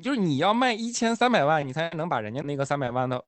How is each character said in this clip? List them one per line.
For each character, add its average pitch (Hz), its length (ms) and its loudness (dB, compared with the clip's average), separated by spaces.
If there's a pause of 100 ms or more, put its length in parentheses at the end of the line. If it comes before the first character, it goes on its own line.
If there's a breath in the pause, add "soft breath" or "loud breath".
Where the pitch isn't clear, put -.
就 233 100 -2
是 269 80 0
你 156 180 2
要 180 140 2
卖 240 220 2
一 226 180 -6
千 233 240 0
三 247 160 2
百 170 140 4
万， 151 200 2
你 131 60 -8
才 156 200 -2
能 170 180 -4
把 135 100 0
人 107 140 -6
家 139 80 -4
那 143 140 -6
个 139 100 -2
三 143 140 -2
百 127 100 -2
万 127 180 -2
的 127 200 -4